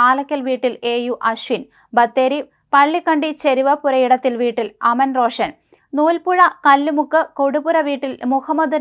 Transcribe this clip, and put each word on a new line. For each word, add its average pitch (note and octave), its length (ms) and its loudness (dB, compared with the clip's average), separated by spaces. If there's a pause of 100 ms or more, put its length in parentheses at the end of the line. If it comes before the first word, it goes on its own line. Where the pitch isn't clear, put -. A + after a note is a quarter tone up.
ആലക്കൽ C#4 420 0
വീട്ടിൽ B3+ 240 -2 (200)
എ - 20 -2 (120)
യു B3 80 -4 (160)
അശ്വിൻ, A3+ 320 -6 (360)
ബത്തേരി B3+ 400 2 (360)
പള്ളിക്കണ്ടി D#4 580 2 (100)
ചെരുവ C4+ 280 2 (120)
പുരയിടത്തിൽ B3+ 600 0
വീട്ടിൽ A#3 240 -2 (240)
അമൻ C4 280 0
റോഷൻ, A#3 320 0 (420)
നൂൽപ്പുഴ E4 480 0 (260)
കല്ലുമുക്ക് D4 540 2 (180)
കൊടുപുര D4 400 0 (100)
വീട്ടിൽ C#4 240 -6 (200)
മുഹമ്മദ് D4 480 -2